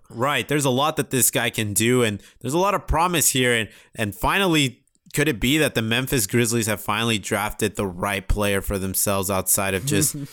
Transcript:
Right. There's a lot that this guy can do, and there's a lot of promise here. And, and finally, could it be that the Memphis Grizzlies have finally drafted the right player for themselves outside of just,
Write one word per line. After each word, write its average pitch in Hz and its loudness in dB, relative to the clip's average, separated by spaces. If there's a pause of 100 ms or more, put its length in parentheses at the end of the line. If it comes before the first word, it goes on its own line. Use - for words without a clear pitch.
Right. 123 -2
There's 143 0
a 139 2
lot 143 0
that 135 -4
this 123 2
guy 120 0
can 104 -4
do, 120 2
and 104 -2 (200)
there's 127 -6
a 165 0
lot 196 2
of 156 -6
promise 165 2
here. 123 2
And, 113 0 (260)
and 104 -4
finally, 160 0 (300)
could 147 0
it 113 -2
be 135 2
that 139 0
the 120 2
Memphis 120 0
Grizzlies 117 2
have 104 -2
finally 110 0
drafted 104 -2
the 104 -2
right 98 -4
player 101 2
for 101 -2
themselves 95 0
outside 98 0
of 131 -2
just, 151 0 (180)